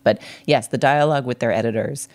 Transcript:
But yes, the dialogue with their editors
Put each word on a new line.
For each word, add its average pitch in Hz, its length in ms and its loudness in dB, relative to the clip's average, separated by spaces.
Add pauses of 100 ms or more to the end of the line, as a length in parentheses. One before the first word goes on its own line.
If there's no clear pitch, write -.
But 208 180 2 (240)
yes, 131 220 0
the - 100 -4
dialogue 147 480 2
with 123 140 -6
their 117 120 0
editors 110 640 -2